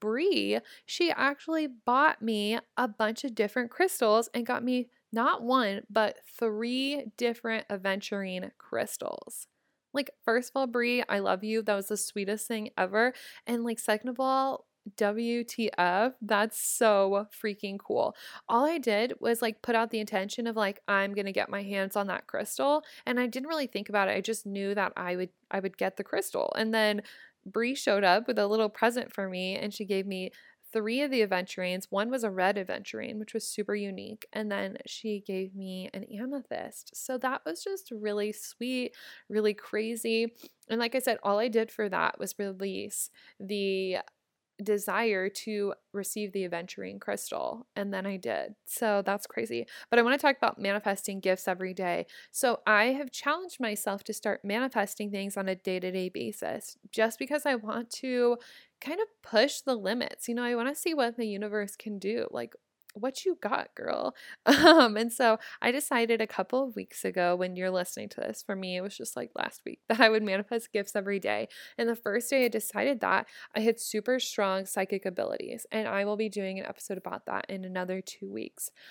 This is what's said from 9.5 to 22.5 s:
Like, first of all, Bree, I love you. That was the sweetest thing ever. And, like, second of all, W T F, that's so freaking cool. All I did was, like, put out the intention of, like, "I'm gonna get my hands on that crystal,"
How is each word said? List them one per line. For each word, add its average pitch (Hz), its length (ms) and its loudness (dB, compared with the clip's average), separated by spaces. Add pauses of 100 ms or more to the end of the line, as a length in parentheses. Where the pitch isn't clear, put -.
Like, 277 160 -2 (120)
first 240 280 2
of - 60 -6
all, 269 100 2
Bree, 240 420 2
I 202 120 2
love 190 220 2
you. 220 200 0
That 208 120 2
was 196 140 -2
the 208 80 0
sweetest 202 500 -2
thing 214 300 -4
ever. 214 380 4 (320)
And, 233 180 0
like, 233 140 -2
second 220 320 2
of 247 100 -2
all, 262 460 2 (320)
W 233 440 2
T 226 360 -2
F, 190 420 4
that's 214 400 2
so 202 680 4 (140)
freaking 202 360 -4
cool. - 360 0 (320)
All 233 200 4
I 330 100 2
did 233 440 0
was, 233 200 2
like, 226 220 -2
put 240 120 2
out 226 160 2
the 220 100 -2
intention 208 460 -4
of, 226 80 -4
like, 208 320 0
"I'm 196 280 2
gonna 196 180 -2
get 202 160 0
my 202 140 -6
hands 196 340 -2
on 202 120 0
that - 180 -6
crystal," 277 580 0 (220)